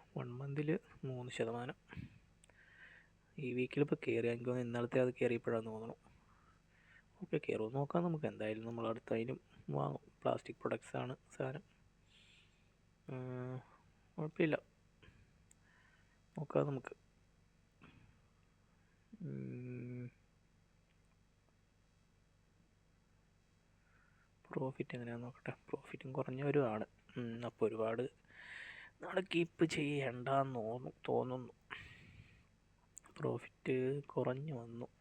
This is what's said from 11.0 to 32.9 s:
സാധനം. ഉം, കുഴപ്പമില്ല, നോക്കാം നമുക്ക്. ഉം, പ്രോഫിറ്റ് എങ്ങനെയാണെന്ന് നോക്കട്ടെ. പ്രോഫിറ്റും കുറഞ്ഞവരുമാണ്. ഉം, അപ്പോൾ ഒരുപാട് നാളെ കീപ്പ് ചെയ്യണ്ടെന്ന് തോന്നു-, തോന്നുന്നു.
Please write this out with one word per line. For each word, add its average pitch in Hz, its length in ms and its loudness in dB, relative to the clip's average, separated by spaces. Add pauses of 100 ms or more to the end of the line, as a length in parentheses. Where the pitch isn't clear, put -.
സാധനം. 135 260 -4 (1500)
ഉം, 127 520 -4 (580)
കുഴപ്പമില്ല, 156 400 2 (1800)
നോക്കാം 143 280 2
നമുക്ക്. 135 280 -4 (2250)
ഉം, 123 880 -8 (4000)
പ്രോഫിറ്റ് 139 440 -2
എങ്ങനെയാണെന്ന് 120 320 -6
നോക്കട്ടെ. - 300 -8 (120)
പ്രോഫിറ്റും - 440 -8
കുറഞ്ഞവരുമാണ്. 131 720 2 (300)
ഉം, 120 300 -4
അപ്പോൾ 117 200 2
ഒരുപാട് 113 360 2 (1000)
നാളെ 190 200 2 (120)
കീപ്പ് 170 300 4
ചെയ്യണ്ടെന്ന് 135 880 4
തോന്നു-, 120 380 -2 (160)
തോന്നുന്നു. 127 440 2 (1700)